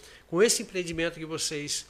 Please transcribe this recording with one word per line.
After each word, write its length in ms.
com 140
esse 200
empreendimento 560
que 60
vocês 640